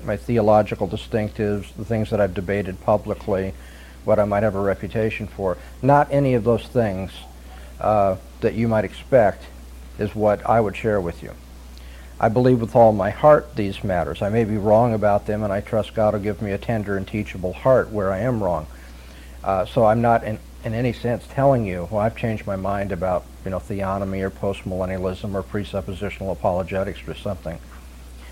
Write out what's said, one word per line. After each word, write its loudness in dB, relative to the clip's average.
my -4
theological 4
distinctives, -4
the -12
things -2
that 2
I've 2
debated -4
publicly, -2
what 4
I 4
might 2
have 0
a -2
reputation -2
for, -4
not 6
any 2
of 2
those 2
things, -2
uh, 2
that 0
you 0
might 2
expect 2
is -4
what 2
I 4
would 0
share 0
with -6
you. -12
I 4
believe 4
with -2
all 10
my 0
heart 4
these -4
matters. -2
I -2
may 2
be -2
wrong 4
about 2
them, -4
and -2
I -2
trust -4
God 2
will -2
give -4
me -4
a -2
tender -2
and -4
teachable -6
heart 4
where -2
I -2
am -2
wrong. -2
Uh, 0
so 2
I'm 6
not 4
in, -6
in -6
any -2
sense -4
telling 2
you, -6
"Well, 0
I've 0
changed -4
my -4
mind -4
about, -2
you -8
know, -4
theonomy -4
or -2
postmillennialism -4
or -4
presuppositional -6
apologetics -4
or -8
something." -10